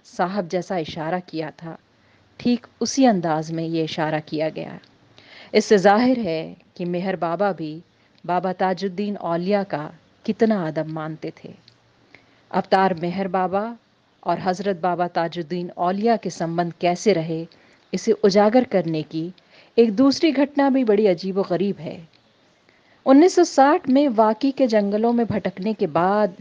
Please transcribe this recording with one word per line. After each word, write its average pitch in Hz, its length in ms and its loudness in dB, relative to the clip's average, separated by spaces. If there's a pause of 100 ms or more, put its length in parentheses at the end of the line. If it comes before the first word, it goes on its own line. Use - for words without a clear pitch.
साहब 190 440 -4
जैसा 180 300 -4
इशारा 165 420 -6
किया 156 320 -10
था, 165 260 -16 (640)
ठीक 240 280 -2 (140)
उसी 262 240 2
अंदाज 165 460 0
में 165 160 -6
ये 165 160 -2
इशारा 156 360 -4
किया 156 300 -6
गया। 160 300 -12 (720)
इससे 214 240 4
जाहिर 220 420 4
है 165 380 -4 (200)
कि 180 80 -6
मेहर 180 300 -4
बाबा 175 360 -2
भी 160 320 -10 (420)
बाबा 180 280 -2
ताजुद्दीन 190 640 -4
औलिया 180 460 -2
का 156 300 -8 (320)
कितना 214 420 0
अदब 156 180 -4
मानते 156 480 -10 (100)
थे। - 220 -20 (840)
अवतार 190 420 2
मेहर 175 340 -6
बाबा 190 500 -4 (460)
और 170 160 -2
हज़रत 190 360 -2
बाबा 175 320 -2
ताजुद्दीन 170 680 -6
औलिया 202 400 0
के 208 120 -8
संबंध 170 520 -4
कैसे 180 320 2
रहे, 165 340 -4 (460)
इसे 190 180 0
उजागर 208 520 4
करने 160 400 -2
की 160 300 -8 (440)
एक 226 180 4
दूसरी 269 360 2
घटना 277 380 0
भी 262 140 2
बड़ी 214 240 4
अजीब 185 300 -2
व 196 60 0
गरीब 180 340 -2
है। 165 300 -14 (960)
उन्नीस 294 300 8
सौ 349 80 6
साठ 294 460 4
में 285 180 4
वाकी 220 440 2
के 262 160 2
जंगलों 214 460 2
में 233 120 0
भटकने 202 480 -4
के 208 140 -2
बाद 185 540 0